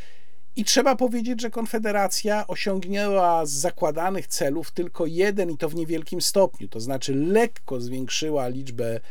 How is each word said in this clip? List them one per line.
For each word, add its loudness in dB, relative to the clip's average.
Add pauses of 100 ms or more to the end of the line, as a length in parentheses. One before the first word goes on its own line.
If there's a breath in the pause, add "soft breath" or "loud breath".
(560 loud breath)
I 0
trzeba 4
powiedzieć, 0
że -2
Konfederacja 0
osiągnęła 2
z -4
zakładanych -2
celów -2
tylko -2
jeden, 2
i -2
to 0
w -4
niewielkim -2
stopniu, 2
to -4
znaczy -2
lekko 2
zwiększyła -2
liczbę -2 (120)